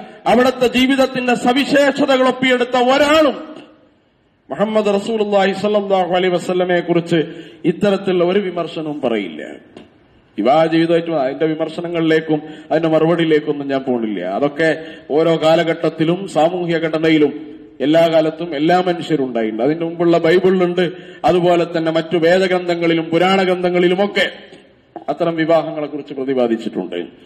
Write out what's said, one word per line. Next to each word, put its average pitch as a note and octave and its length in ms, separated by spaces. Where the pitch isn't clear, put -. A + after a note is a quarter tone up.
അവിടുത്തെ B3 400
ജീവിതത്തിന്റെ B3+ 680
സവിശേഷതകൾ C4+ 920
ഒപ്പിയെടുത്ത B3 500
ഒരാളും C#4+ 760
മുഹമ്മദ് G3+ 520
റസൂലുള്ളാഹി G3+ 520
സ്വല്ലല്ലാഹു G3 600
അലൈഹി F3+ 200
വസല്ലമയെ F3+ 460
കുറിച്ച് E3+ 360
ഇത്തരത്തിലുള്ള F#3 580
ഒരു F#3 160
വിമർശനവും D#3+ 640
പറയില്ല. G2 440
വിവാഹ C#3+ 280
ജീവിതമായിട്ടും E3 560
അതിന്റെ D#3 240
വിമർശനങ്ങളിലേക്കും D#3+ 960
അതിന്റെ E3 180
മറുപടിയിലേക്കൊന്നും D#3 800
ഞാൻ C3+ 140
പോണില്ല. A2+ 440
അതൊക്കെ C#3+ 600
ഓരോ D#3+ 320
കാലഘട്ടത്തിലും E3 840
സാമൂഹ്യ E3+ 500
ഘടനയിലും D#3 800
എല്ലാ D#3+ 260
കാലത്തും D#3+ 480
എല്ലാ E3 320
മനുഷ്യരും E3 360
ഉണ്ടായിട്ടുണ്ട്. A2+ 400
അതിന്റെ D#3+ 220
മുമ്പുള്ള E3+ 320
ബൈബിളിലുണ്ട്, F3+ 720
അതുപോലെ E3+ 420
തന്നെ D#3+ 140
മറ്റു E3 260
വേദഗ്രന്ഥങ്ങളിലും E3+ 880
പുരാണ F3+ 380
ഗ്രന്ഥങ്ങളിലുമൊക്കെ F3+ 880
അത്തരം E3 260
വിവാഹങ്ങളെ D#3 520
കുറിച്ച് C#3 260
പ്രതിപാദിച്ചിട്ടുണ്ട്. A2+ 920